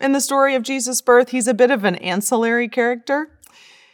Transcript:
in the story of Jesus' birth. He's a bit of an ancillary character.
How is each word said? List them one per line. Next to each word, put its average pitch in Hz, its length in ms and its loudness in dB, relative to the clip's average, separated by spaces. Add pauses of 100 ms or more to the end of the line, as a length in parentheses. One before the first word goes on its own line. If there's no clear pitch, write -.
in 277 100 0
the 277 80 2
story 277 360 0
of 240 80 -2
Jesus' 254 360 -6
birth. 254 300 4
He's 254 180 -2
a 254 60 2
bit 247 180 4
of 208 140 -2
an 180 100 0
ancillary 226 720 -2
character. 247 640 -4 (640)